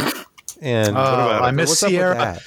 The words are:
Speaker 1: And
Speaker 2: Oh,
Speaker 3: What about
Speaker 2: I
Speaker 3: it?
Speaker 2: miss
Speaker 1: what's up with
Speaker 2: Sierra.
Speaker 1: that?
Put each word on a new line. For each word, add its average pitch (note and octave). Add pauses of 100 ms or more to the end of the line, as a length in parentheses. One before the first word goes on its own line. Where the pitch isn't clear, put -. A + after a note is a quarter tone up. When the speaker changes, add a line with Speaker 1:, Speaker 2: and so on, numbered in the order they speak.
(600)
Speaker 1:
And A2+
Speaker 2:
Oh, C3
Speaker 3:
What C3
about A#2
Speaker 2:
I B2
Speaker 3:
it? -
Speaker 2:
miss D3+
Speaker 1:
what's E3+
up G3+
with F#3
Speaker 2:
Sierra. F3+
Speaker 1:
that? F2